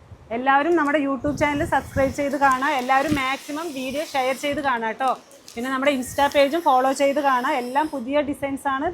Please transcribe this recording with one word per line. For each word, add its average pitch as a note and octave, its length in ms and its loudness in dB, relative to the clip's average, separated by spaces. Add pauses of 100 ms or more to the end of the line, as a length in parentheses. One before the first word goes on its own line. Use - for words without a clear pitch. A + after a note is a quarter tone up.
(360)
എല്ലാവരും C#4 420 4
നമ്മുടെ D4 280 2
YouTube B3+ 360 -2
ചാനൽ D4 320 0
സബ്സ്ക്രൈബ് C4+ 460 0
ചെയ്ത് C#4+ 240 0
കാണുക. C4+ 360 2
എല്ലാവരും C4+ 420 2
മാക്സിമം C#4+ 440 -6 (120)
വീഡിയോ C4+ 340 -4
ഷെയർ C4 220 0 (100)
ചെയ്ത് C#4+ 240 -2
കാണുക A3+ 300 -2
ട്ടോ. C4 140 0 (420)
പിന്നെ A#3+ 180 -6
നമ്മുടെ C4+ 260 2
Insta B3+ 260 -2 (100)
പേജും C#4+ 320 4
ഫോളോ C4+ 260 4 (100)
ചെയ്ത് C#4 260 2
കാണുക. C4 220 2 (120)
എല്ലാം C4 320 -2
പുതിയ C#4 340 -2
ഡിസൈൻസ് C#4 460 -6
ആണ് C4+ 200 -2